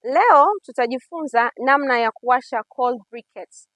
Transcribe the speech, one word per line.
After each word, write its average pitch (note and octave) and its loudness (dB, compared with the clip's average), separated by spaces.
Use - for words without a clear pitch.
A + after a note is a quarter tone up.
Leo D#4+ 4
tutajifunza B3 -4
namna C4+ 0
ya A3+ 0
kuwasha B3 -4
coal B3 -4
briquettes - -20